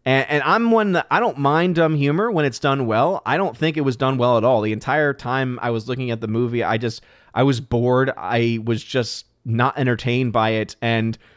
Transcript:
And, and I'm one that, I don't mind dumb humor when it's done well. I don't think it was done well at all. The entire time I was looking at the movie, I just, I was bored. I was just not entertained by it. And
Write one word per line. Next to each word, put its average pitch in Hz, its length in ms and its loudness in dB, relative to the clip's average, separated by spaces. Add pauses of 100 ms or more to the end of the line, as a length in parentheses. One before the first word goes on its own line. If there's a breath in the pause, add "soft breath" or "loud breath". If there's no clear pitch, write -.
And, 131 240 2
and 147 140 0
I'm 220 260 2
one 214 220 2
that, 175 180 0
I 175 100 2
don't 208 160 -2
mind 160 380 2
dumb 160 200 2
humor 151 360 0
when 160 160 0
it's 127 120 -4
done 139 280 0
well. 127 400 2
I 131 100 0
don't 170 180 0
think 156 220 -2
it 156 60 0
was 131 140 0
done 131 200 0
well 120 220 4
at 107 60 2
all. 120 180 4
The 107 100 -2
entire 143 400 0
time 127 480 -4
I 120 100 -4
was 113 180 -4
looking 127 220 -4
at 113 120 -4
the 113 60 -6
movie, 117 360 0
I 101 140 0
just, 113 240 -4 (320 soft breath)
I 120 80 2
was 131 180 2
bored. 127 560 2
I 117 480 -2
was 113 180 -2
just - 440 -6 (180)
not 120 340 0
entertained 123 520 0
by 110 200 2
it. 110 320 -2
And 113 340 0 (200 soft breath)